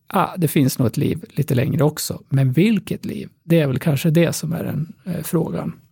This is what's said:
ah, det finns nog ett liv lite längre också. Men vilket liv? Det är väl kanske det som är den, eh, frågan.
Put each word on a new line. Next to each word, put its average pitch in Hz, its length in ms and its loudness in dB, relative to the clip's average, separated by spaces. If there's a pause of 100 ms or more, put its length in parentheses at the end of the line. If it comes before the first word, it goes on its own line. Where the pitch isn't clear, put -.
ah, - 300 0
det 170 120 0
finns 131 300 2
nog - 100 4
ett - 80 -2
liv 139 340 -2
lite 135 240 -2
längre - 300 2
också. - 440 -4
Men 135 240 2
vilket 196 520 2
liv? - 240 -8 (160)
Det 165 160 4
är 143 60 2
väl 131 120 0
kanske 156 320 0
det 156 220 4
som 147 200 -6
är - 120 -4
den, 156 280 -4 (120)
eh, 165 180 -6
frågan. 165 500 -4 (200)